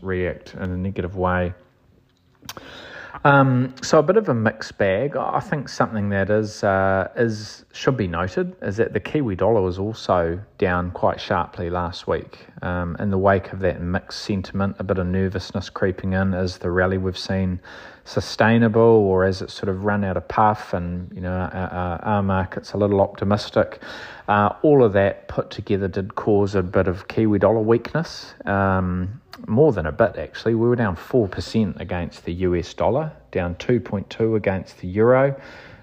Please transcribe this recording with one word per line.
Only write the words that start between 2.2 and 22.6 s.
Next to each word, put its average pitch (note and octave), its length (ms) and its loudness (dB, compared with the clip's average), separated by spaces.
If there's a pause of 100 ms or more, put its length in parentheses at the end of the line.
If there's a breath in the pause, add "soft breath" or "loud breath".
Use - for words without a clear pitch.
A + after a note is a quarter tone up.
Um, C3+ 580 6
so - 160 4
a D#3 40 6
bit F#3 140 2
of G#3 120 2
a C3+ 60 2
mixed - 440 -2
bag. G#2 380 0
I - 240 -2
think - 280 -6
something G#2 420 -2
that G2 200 0
is, G#2+ 320 0
uh, F#2+ 540 2
is, A2 560 -2
should - 240 -2
be A2 100 0
noted F#2 560 -4
is G2+ 140 -4
that A2 160 0
the G2+ 80 -2
Kiwi B2+ 340 -2
dollar G2+ 260 2
was F2+ 160 -2
also F#2 640 -2 (200)
down F2+ 340 0
quite - 280 -2
sharply F2 480 -4
last F2 380 -6
week, - 400 -6 (160)
um, F2+ 380 -4
in G2+ 100 -2
the F#2+ 80 0
wake G2 340 2
of F#2+ 80 -10
that F2 200 0
mixed F2 400 -4
sentiment, G2 580 -4
a G2 60 -8
bit F#2 140 0
of F2+ 80 -2
nervousness F#2+ 640 -4
creeping F#2+ 440 -4
in. F#2+ 200 0
Is F2+ 260 -4
the F2+ 120 -4
rally F#2 280 0
we've F#2 200 -4
seen F#2+ 400 -2 (460 loud breath)
sustainable, A2+ 760 2
or G#2 440 6
is F#2+ 180 0
it - 80 -10
sort - 180 -6
of F#2+ 160 -4
run G#2 200 0
out F#2 120 -2
of - 120 -6
puff G#2+ 440 2
and, F2 400 -6
you - 80 -12
know, F2+ 120 -6
our, F#2 200 -4
our, F2+ 520 -6
our G#2 180 2
market's F#2+ 500 -2